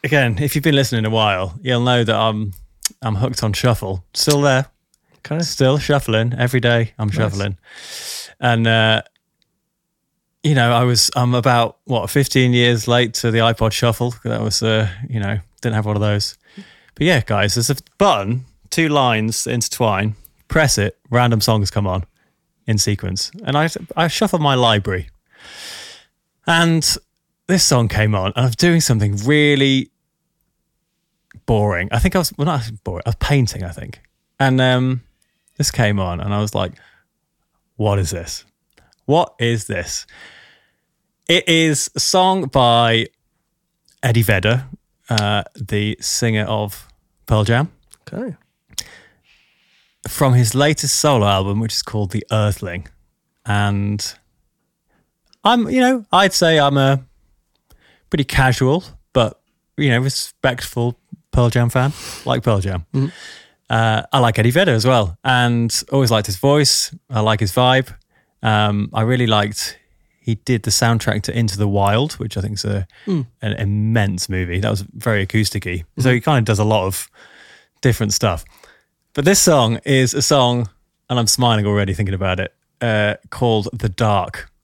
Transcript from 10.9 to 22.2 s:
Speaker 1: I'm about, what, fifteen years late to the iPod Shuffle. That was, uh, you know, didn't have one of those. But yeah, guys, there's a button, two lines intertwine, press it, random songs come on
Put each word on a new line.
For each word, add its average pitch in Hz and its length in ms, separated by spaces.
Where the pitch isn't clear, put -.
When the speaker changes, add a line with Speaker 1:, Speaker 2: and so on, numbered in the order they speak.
Speaker 1:
I'm 123 180
about, 120 500
what, 117 240
fifteen 131 460
years 120 340
late 120 260
to 117 180
the 113 60
iPod 113 340
Shuffle. 120 420
That 113 160
was, 110 220
uh, 110 260
you 117 100
know, 101 180
didn't 113 140
have 107 100
one 107 120
of 101 40
those. 104 380
But 147 120
yeah, 165 200
guys, 104 300
there's 120 140
a 135 60
button, 127 460
two 165 180
lines 117 600
intertwine, 107 680
press 151 320
it, 101 180
random 120 300
songs 110 320
come 101 160
on 92 160